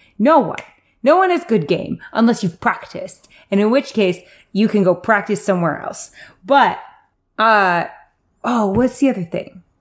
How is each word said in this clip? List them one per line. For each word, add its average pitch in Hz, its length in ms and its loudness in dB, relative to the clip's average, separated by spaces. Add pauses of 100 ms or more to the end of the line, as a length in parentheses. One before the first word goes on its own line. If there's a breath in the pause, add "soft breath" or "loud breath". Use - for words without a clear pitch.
(180 soft breath)
No 294 200 4
one. 180 200 -2 (440 soft breath)
No 285 140 4
one 370 140 2
has 349 140 -2
good 185 220 0
game - 320 -4 (140 loud breath)
unless 226 300 2
you've 170 180 -4
practiced. - 680 -8 (220 soft breath)
And 196 100 2
in 214 100 2
which 269 240 0
case, 185 240 0 (340 soft breath)
you 202 160 2
can 208 160 2
go 180 100 4
practice 202 500 -2
somewhere 175 380 -2
else. - 300 -12 (320 loud breath)
But, 240 340 2 (600)
uh, 202 480 2 (580)
oh, 226 240 0
what's 247 320 0
the 269 100 4
other 190 140 -4
thing? - 380 -10 (180)